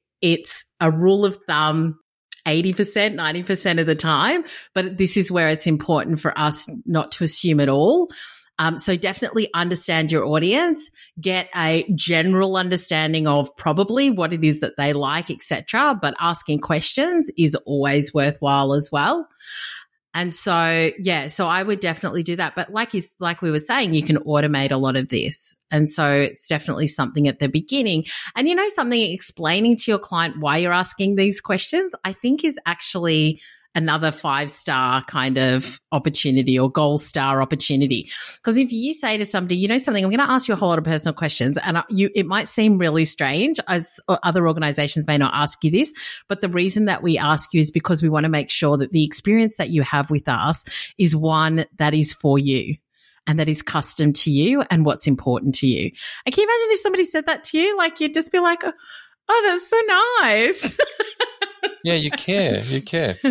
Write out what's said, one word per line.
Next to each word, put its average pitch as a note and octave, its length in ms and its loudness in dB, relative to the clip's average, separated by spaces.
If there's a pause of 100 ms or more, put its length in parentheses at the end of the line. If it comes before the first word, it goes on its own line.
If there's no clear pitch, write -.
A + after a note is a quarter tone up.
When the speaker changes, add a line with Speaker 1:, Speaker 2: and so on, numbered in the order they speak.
(220)
Speaker 1:
it's E3 420 0 (160)
a E3 100 4
rule F#3 360 4
of G3 200 -2
thumb, D#3 520 0 (480)
eighty E3+ 260 2
percent, G#3 420 0
ninety E3 280 -4
percent F3+ 360 0
of D#3+ 80 2
the D#3+ 80 4
time. E3 500 0 (300)
But F#3 220 -2
this F#3+ 200 0
is F#3 140 0
where E3+ 180 2
it's D#3 180 0
important D#3 540 0
for - 180 -4
us D3+ 300 -2 (180)
not - 260 -2
to - 120 -4
assume D#3 360 2
at C#3+ 80 2
all. A3+ 400 4 (500)
Um, D#3+ 200 0
so F3+ 180 0
definitely G3 560 -2
understand E3+ 580 -2
your D3 140 0
audience, G#3 640 0 (320)
get F#3 340 -2
a E3 400 0
general F#3 640 2
understanding D#3+ 680 0
of C#3+ 320 0
probably G3+ 520 2
what F3 220 0
it D#3+ 100 -2
is D3+ 180 4
that - 180 -6
they C#3+ 160 2
like, C#3+ 360 -2
et - 120 -8
cetera. A#3+ 580 -2
But C#3+ 180 -2
asking D#3+ 420 -2
questions C#4+ 760 0
is D#3 180 2 (120)
always C#3+ 480 0
worthwhile C#3 580 2
as D3 180 0
well. A3 380 0 (840)
And E3+ 200 -4
so, E3 640 0
yeah, E3+ 300 -2
so F3 180 -4
I F3+ 160 0
would G3+ 180 -2
definitely E3 420 -4
do E3+ 140 -4
that. E3+ 180 -4
But F3+ 180 -6
like A3 220 -6
you F#3+ 60 0
s-, - 200 -10
like E3+ 220 -4
we E3+ 80 0
were D3+ 80 0
saying, G#3 340 -2
you D3+ 100 2
can D3+ 180 2
automate D3 500 0
a C3+ 80 0
lot C3 180 0
of C3 140 -4
this. - 440 -4 (160)
And D3+ 200 2
so D3+ 200 0
it's - 380 0
definitely D3+ 380 -2
something D3 420 0
at - 100 -4
the C3+ 120 -2
beginning. F3+ 560 -2 (280)
And, C4+ 140 0
you F4 60 2
know, G4 200 0
something, A#3+ 380 -2
explaining F#3+ 640 0
to A3+ 140 -4
your G3+ 80 2
client E3 420 -4
why D3+ 160 0
you're F3 160 0
asking F#3+ 440 -2
these G3 260 2
questions, E4 600 -2
I F#3+ 120 -6
think D4 300 -2
is D4+ 200 0
actually D#3+ 800 0 (320)
another D#3+ 360 0
five-star C3+ 920 -2
kind C3 320 -2
of C3 420 0 (140)
opportunity C3+ 640 2
or C3 140 2
gold D3+ 260 2
star C3+ 440 0
opportunity. C3+ 680 0 (320)
'Cause A3+ 140 2
if B3 160 2
you B3 220 -4
say A3 240 -2
to G#3 80 -2
somebody, F3+ 280 0
"You F#3+ 140 0
know A#3 80 2
something, A3+ 260 0
I'm F#3+ 80 2
gonna B3 120 2
ask B3+ 260 0
you G#3+ 60 2
a - 20 -4
whole F3 140 2
lot E3 80 2
of D#3 60 -2
personal D#3+ 280 -2
questions," C#3+ 460 -2
and, E3+ 180 -2
uh, E3+ 140 -2
you, G3 240 2
it F#3+ 100 0
might G#3 240 -4
seem G#3+ 300 4
really D#3+ 260 2
strange, D#3+ 640 -2
as F3 400 -4
o-, F#3+ 140 2
other E3+ 260 2
organizations D3+ 580 0
may D3 120 2
not C#3 160 2
ask C#3+ 280 -2
you D#3 80 4
this, C4+ 220 0 (340)
but G3 140 -4
the G3 80 -2
reason F#3 380 2
that F#3 160 -2
we E3 160 2
ask D3+ 340 0
you D#3+ 80 4
is D3+ 100 2
because D#3+ 320 0
we D#3+ 60 4
wanna D#3 220 2
make D3 180 0
sure D3 300 2
that C#3 140 -2
the D#3 120 4
experience A3 540 0
that D3 100 -4
you D#3 140 2
have C#3+ 280 -2
with D3 160 -2
us C#3+ 380 0 (320)
is E3 180 4
one D#3+ 520 2 (100)
that D3+ 160 0
is D#3 220 2
for C#3 240 2
you C#3 380 0 (500)
and D3+ 120 2
that D3+ 80 2
is D3+ 140 0
custom D3+ 540 0
to - 160 0
you F#3+ 400 2
and D#3+ 160 4
what's - 200 0
important C3 480 0
to - 120 2
you. A#2+ 240 0 (340)
And B3+ 100 -2
can G4 60 2
you G#4 80 4
imagine A4+ 240 2
if G4 80 2
somebody F#4 240 2
said D#4 220 -2
that D#4+ 180 -2
to D#4 140 -2
you? G4 180 2
Like, E4 240 -2
you'd D4+ 140 -2
just D#4+ 180 -2
be F#4 80 4
like, E4+ 240 2
"Oh, - 800 -4
that's F4+ 240 0
so A4+ 120 4 (420)
nice." A#3 600 2
<laughs> - 60 0 (960)
Speaker 2:
Yeah, E3+ 100 2
you D3+ 160 0
care, F3 540 0
you C3+ 160 -2
care. C#3 360 -2 (140)